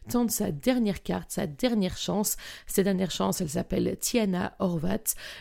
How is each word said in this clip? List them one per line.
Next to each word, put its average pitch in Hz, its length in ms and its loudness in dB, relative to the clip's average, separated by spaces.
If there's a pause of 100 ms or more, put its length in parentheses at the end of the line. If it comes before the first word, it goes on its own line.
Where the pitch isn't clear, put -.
(100)
tente 240 220 2
sa 202 180 0
dernière 214 540 0
carte, 180 260 -2
sa - 160 -2
dernière 190 500 0
chance. 196 400 0 (300)
Cette 190 200 2
dernière 185 260 2
chance, 190 280 0
elle 160 80 -2
s'appelle - 520 -2
Tiana 190 580 2
Horvat. 175 560 0 (260)